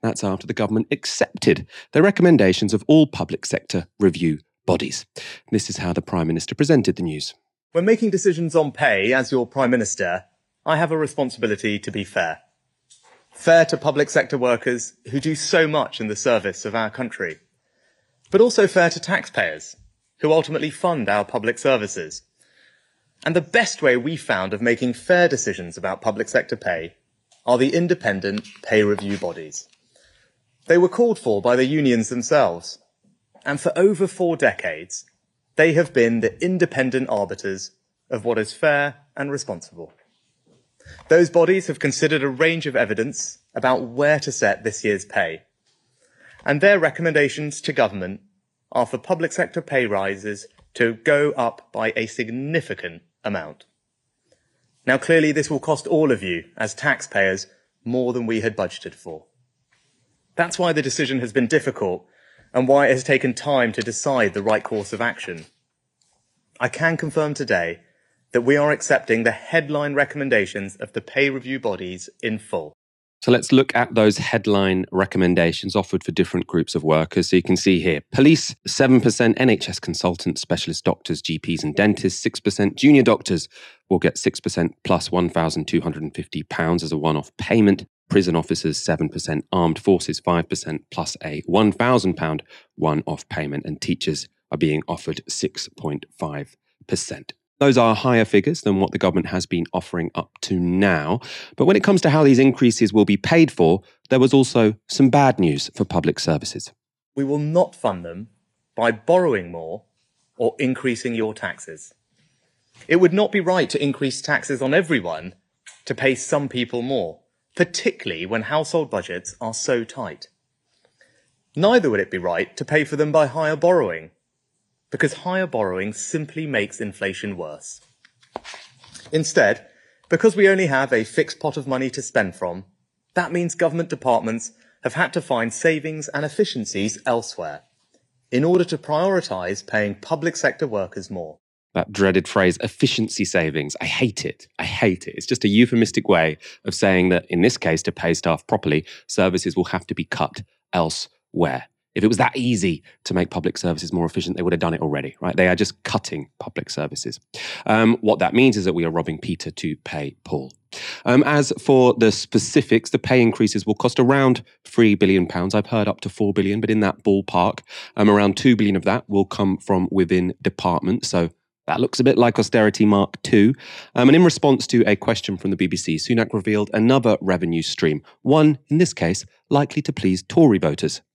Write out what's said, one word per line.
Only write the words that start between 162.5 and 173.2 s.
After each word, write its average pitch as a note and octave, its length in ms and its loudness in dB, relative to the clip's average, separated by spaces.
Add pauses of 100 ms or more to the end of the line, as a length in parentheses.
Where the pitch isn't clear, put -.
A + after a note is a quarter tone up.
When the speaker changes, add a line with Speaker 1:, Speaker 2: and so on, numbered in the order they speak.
Speaker 1:
the C3 80 0
pay B2+ 200 2
increases A2 460 2
will G#2+ 80 0
cost - 260 -2
around B2+ 440 4 (200)
three A2 300 4
billion F#2+ 320 4
pounds. F2+ 300 -4
I've G2+ 100 0
heard G#2+ 220 0
up - 140 -4
to F#2+ 80 -8
four G2+ 240 -2
billion, G2+ 280 0
but - 80 -4
in A2 120 2
that G2 200 0
ballpark, G2 600 2 (340)
um, G#2 160 6
around G2+ 260 4
two B2+ 180 6
billion G2+ 200 2
of F2+ 100 -2
that G2 240 0
will G2 160 2
come G2 320 0
from F#2 320 0
within F2+ 500 2
department. F2+ 640 -2
So E2+ 280 -2 (340)
that D2+ 140 -2
looks - 200 -2
a C3 40 4
bit C3 160 4
like A#2+ 180 4
austerity G#2+ 480 2
Mark G2+ 380 4